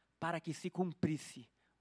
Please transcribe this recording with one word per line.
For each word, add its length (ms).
para 200
que 160
se 160
cumprisse 760